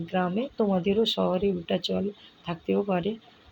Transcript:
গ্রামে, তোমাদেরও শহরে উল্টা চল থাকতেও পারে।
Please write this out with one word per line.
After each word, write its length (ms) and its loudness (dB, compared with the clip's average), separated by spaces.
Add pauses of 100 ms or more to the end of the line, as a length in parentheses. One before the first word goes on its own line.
গ্রামে, 400 -2 (120)
তোমাদেরও 500 2
শহরে 440 0
উল্টা 280 -2
চল 280 -2 (360)
থাকতেও 420 -2
পারে। 280 0 (400)